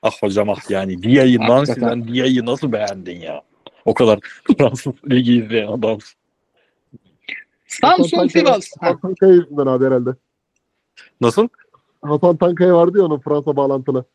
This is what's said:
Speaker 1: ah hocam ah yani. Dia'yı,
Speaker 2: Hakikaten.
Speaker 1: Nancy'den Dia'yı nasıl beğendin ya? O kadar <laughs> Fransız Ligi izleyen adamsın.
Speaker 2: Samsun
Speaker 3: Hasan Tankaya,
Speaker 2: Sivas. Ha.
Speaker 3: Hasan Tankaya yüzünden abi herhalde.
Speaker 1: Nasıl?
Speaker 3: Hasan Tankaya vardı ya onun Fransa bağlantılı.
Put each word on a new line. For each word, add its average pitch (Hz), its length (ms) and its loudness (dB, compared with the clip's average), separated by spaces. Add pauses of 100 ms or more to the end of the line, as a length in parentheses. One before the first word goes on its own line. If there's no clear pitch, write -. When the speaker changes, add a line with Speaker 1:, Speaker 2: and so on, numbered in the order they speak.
Speaker 1:
ah - 200 -4
hocam 104 280 -2
ah - 200 -8
yani. 95 320 -6
Dia'yı, 123 360 4
Speaker 2:
Hakikaten. 123 440 0
Speaker 1:
Nancy'den 117 320 -4
Dia'yı 127 320 0
nasıl 131 260 -4
beğendin 95 480 -8
ya? 76 220 -14 (420)
O 110 100 0
kadar 110 240 2 (160)
<laughs> - 240 0
Fransız 127 340 -2 (180)
Ligi 123 240 2
izleyen 110 320 -2
adamsın. 107 520 -6 (1500)
Speaker 2:
Samsun 330 360 2
Speaker 3:
Hasan - 160 0
Tankaya, 320 260 2
Speaker 2:
Sivas. 240 260 0 (100)
Ha. 175 60 -4
Speaker 3:
Hasan 170 140 -2
Tankaya 190 320 2
yüzünden 147 340 2
abi 131 200 0
herhalde. 127 240 0 (1080)
Speaker 1:
Nasıl? 196 280 2 (540)
Speaker 3:
Hasan 156 340 0
Tankaya 175 400 2
vardı 175 220 2
ya 190 60 4
onun 151 140 -2
Fransa 147 380 -4
bağlantılı. 135 480 -2 (100)